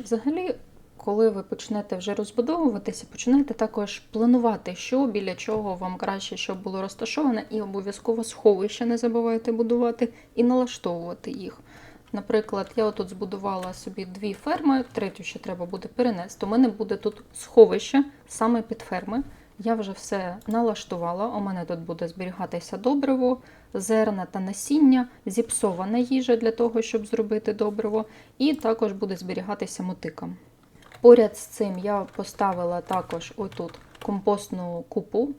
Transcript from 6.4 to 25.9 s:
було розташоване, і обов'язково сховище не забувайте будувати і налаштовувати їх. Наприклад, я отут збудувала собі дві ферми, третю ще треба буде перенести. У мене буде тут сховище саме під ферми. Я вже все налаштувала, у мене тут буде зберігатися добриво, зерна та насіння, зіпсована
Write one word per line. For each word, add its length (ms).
було 200
розташоване, 680
і 120
обов'язково 640
сховище 600
не 120
забувайте 540
будувати 580
і 80
налаштовувати 880
їх. 300
Наприклад, 600
я 100
отут 240
збудувала 640
собі 320
дві 280
ферми, 600
третю 300
ще 160
треба 260
буде 220
перенести. 580
У 40
мене 180
буде 280
тут 260
сховище 720
саме 340
під 200
ферми. 420
Я 160
вже 160
все 460
налаштувала, 800
у 120
мене 260
тут 140
буде 280
зберігатися 680
добриво, 600
зерна 580
та 80
насіння, 680
зіпсована 720